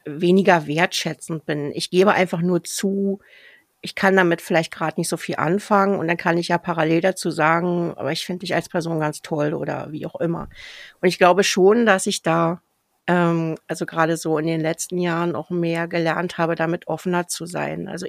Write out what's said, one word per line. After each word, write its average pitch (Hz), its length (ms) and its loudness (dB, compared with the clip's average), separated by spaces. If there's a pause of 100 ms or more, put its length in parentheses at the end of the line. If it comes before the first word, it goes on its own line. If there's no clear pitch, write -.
weniger 175 640 4
wertschätzend 160 800 -4
bin. 147 280 -4
Ich - 160 -6
gebe 185 220 6
einfach 175 300 0
nur 175 220 2
zu, 196 560 -2 (600)
ich - 140 -12
kann 190 220 4
damit 175 260 4
vielleicht 165 300 0
grad - 260 -4
nicht 165 100 -2
so 170 80 -2
viel - 200 -8
anfangen 196 600 2
und 165 100 -2
dann 170 80 0
kann 170 220 0
ich 175 100 -2
ja 175 100 2
parallel 165 440 0
dazu 185 280 0
sagen, 170 640 0
"Aber 135 160 -4
ich - 140 -6
finde 180 140 -6
dich - 140 -4
als 143 140 -2
Person 165 320 -2
ganz 151 220 -4
toll" 147 320 -2
oder 143 380 -6
wie 147 140 -8
auch - 140 -12
immer. 165 280 -2 (520)
Und 185 80 2
ich 175 100 0
glaube 185 260 6
schon, 208 420 4
dass 190 200 2
ich 202 160 -4
da, 170 400 0 (440)
ähm, 170 500 2 (120)
also 165 180 -4
gerade 165 300 0
so 160 220 -2
in 156 80 -2
den 165 140 0
letzten 165 380 -4
Jahren 170 380 -2
auch 156 140 -10
mehr 170 380 -2
gelernt 170 500 -2
habe, 165 160 0
damit 165 340 -2
offener 175 400 -2
zu - 180 -8
sein. 160 420 -6
Also 180 200 -10